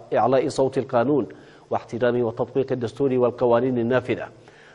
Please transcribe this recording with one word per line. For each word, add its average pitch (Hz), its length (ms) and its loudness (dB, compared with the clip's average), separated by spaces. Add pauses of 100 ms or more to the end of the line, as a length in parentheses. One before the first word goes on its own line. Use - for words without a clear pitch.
(140)
إعلاء 131 340 2
صوت 135 300 0
القانون 123 480 0 (440)
واحترام 120 520 -2
وتطبيق 120 500 -2
الدستور 127 420 -2
والقوانين 123 640 2
النافذة. 117 500 -2 (460)